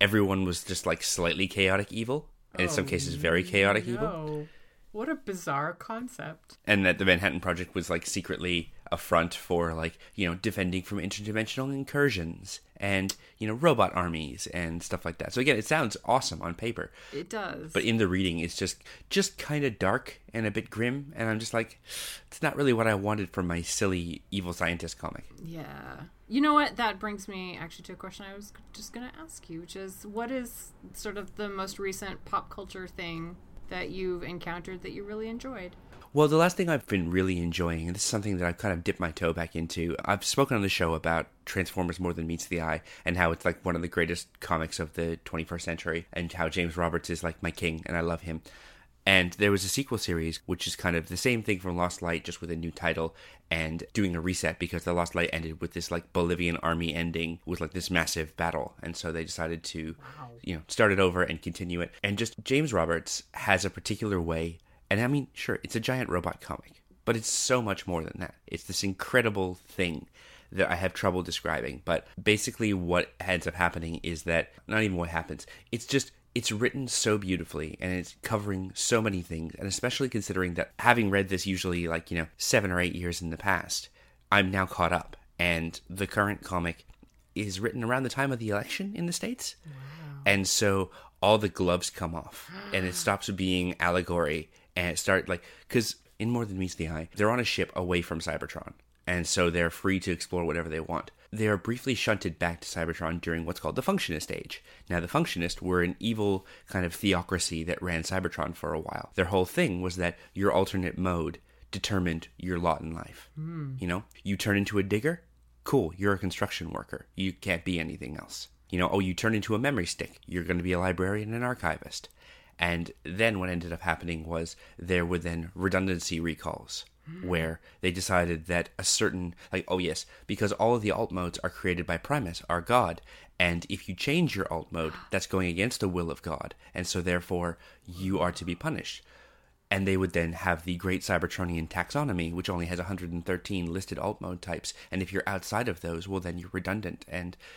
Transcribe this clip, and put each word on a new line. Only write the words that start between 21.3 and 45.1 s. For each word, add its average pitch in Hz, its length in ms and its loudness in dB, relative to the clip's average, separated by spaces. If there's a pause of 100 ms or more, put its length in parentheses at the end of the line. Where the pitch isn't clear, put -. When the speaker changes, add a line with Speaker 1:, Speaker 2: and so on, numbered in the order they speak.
Speaker 1:
just 113 140 -4
like, 113 280 -2 (460)
it's - 140 -18
not 151 140 0
really 139 180 6
what 113 140 4
I 110 80 6
wanted 101 360 0
from 92 160 0
my 85 160 0
silly 87 580 0 (100)
evil 90 220 -2
scientist 85 440 -2
comic. - 280 -10 (180)
Speaker 2:
Yeah. 160 600 -12 (260)
You 226 100 2
know 302 140 6
what? - 240 4
That 214 220 0
brings 208 280 -6
me 185 300 -8
actually - 280 -12
to 185 80 -12
a 180 40 -12
question 190 340 -14
I - 40 -14
was 202 180 -16 (180)
just 214 220 -14
gonna 247 180 -10 (100)
ask - 280 -16
you, 165 100 -10
which 175 160 -14
is, 190 300 -12
what 226 260 -4
is 247 400 -8 (220)
sort 202 240 -8
of 196 180 -10
the 208 140 -4
most 190 300 -6
recent 190 440 -6
pop - 260 -2
culture 190 380 -12
thing 170 480 -8 (340)
that 180 200 -6
you've 185 340 -4
encountered 175 600 -8
that 185 80 -10
you 202 120 -8
really 214 260 -6
enjoyed? 226 460 -10 (380)
Speaker 1:
Well, 147 160 8
the 151 80 6
last 170 180 6
thing 175 140 2
I've 143 180 2
been 87 240 2
really 92 280 4
enjoying, 85 480 0
and 87 80 -2
this 101 80 -2
is - 60 0
something 104 280 0
that 87 100 2
I've 87 100 -2
kind 101 160 0
of 85 120 -4
dipped - 160 0
my 85 100 0
toe 82 220 2
back 82 200 -4
into, 82 520 -2
I've 98 180 2
spoken 139 320 2
on 107 60 2
the 98 80 2
show 85 240 2
about 82 340 2 (160)
Transformers 87 560 -2
More 87 140 0
Than 82 120 -4
Meets 85 200 -4
the 85 160 -2
Eye 80 200 0 (220)
and 87 140 0
how 85 160 6
it's, - 100 -4
like, 87 220 0
one 87 100 2
of 82 60 0
the 87 80 -2
greatest 85 500 0
comics 80 400 0
of 78 140 -4
the 82 320 -2